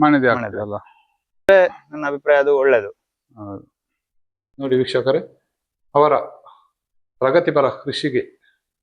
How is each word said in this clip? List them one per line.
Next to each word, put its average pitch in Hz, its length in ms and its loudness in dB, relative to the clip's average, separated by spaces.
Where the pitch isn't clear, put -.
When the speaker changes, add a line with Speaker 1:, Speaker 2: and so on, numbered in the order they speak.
Speaker 1:
ಮನೆದೇ 139 320 4
Speaker 2:
ಮನೆದ್ದು. 104 400 -8
Speaker 1:
ಹಾಕ್ತೀರಲ್ಲ? - 1000 -2
Speaker 2:
ನನ್ನ 147 140 -8
ಅಭಿಪ್ರಾಯ 143 320 0
ಅದು 139 180 2
ಒಳ್ಳೇದು. 127 320 2
Speaker 1:
ಹೌದು. 101 380 -18
ನೋಡಿ 131 160 -2
ವೀಕ್ಷಕರೇ, 127 640 -4
ಅವರ 143 220 2
ಪ್ರಗತಿಪರ 147 500 0
ಕೃಷಿಗೆ, - 760 -8